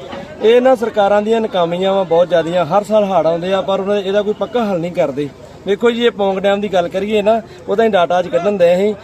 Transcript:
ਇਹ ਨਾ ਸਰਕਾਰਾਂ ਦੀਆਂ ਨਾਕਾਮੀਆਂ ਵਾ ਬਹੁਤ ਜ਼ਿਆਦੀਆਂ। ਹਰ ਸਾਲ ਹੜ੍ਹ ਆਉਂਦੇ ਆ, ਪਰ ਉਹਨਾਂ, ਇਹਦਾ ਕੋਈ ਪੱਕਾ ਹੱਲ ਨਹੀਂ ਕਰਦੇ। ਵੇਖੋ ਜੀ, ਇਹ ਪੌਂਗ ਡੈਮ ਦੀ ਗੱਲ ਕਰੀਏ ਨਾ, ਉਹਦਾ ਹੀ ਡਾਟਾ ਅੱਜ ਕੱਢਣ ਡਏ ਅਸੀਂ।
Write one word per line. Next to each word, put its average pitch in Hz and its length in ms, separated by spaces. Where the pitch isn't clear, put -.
ਇਹ 233 180
ਨਾ 262 140
ਸਰਕਾਰਾਂ 208 460
ਦੀਆਂ 220 200
ਨਾਕਾਮੀਆਂ 185 520
ਵਾ 196 100
ਬਹੁਤ 165 260
ਜ਼ਿਆਦੀਆਂ। 170 360
ਹਰ 190 180
ਸਾਲ 214 200
ਹੜ੍ਹ 180 240
ਆਉਂਦੇ 170 260
ਆ, 190 80
ਪਰ 196 180
ਉਹਨਾਂ, 202 180
ਇਹਦਾ 196 240
ਕੋਈ 202 120
ਪੱਕਾ 214 320
ਹੱਲ 196 140
ਨਹੀਂ 170 120
ਕਰਦੇ। 147 380
ਵੇਖੋ 202 240
ਜੀ, 240 140
ਇਹ 233 60
ਪੌਂਗ 196 260
ਡੈਮ 202 240
ਦੀ 196 120
ਗੱਲ 175 140
ਕਰੀਏ 202 340
ਨਾ, 220 200
ਉਹਦਾ 202 140
ਹੀ 226 60
ਡਾਟਾ 175 300
ਅੱਜ 180 80
ਕੱਢਣ 180 300
ਡਏ 175 180
ਅਸੀਂ। 202 280